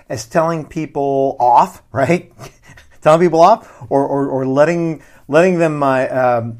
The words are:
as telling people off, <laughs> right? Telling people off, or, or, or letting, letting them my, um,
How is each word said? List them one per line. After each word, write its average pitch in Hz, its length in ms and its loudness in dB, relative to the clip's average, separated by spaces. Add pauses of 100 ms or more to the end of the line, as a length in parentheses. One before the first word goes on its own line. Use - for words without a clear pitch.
as 131 180 -10
telling 165 400 -4
people 139 720 -6
off, 123 480 0
<laughs> - 60 -20
right? 170 400 -4 (720)
Telling 156 140 4
people 165 200 2
off, 196 480 2
or, 139 160 0
or, 139 240 -4
or 131 160 -4
letting, 156 560 0 (280)
letting 170 320 2
them 156 180 -2
my, 135 300 0
um, 120 520 -2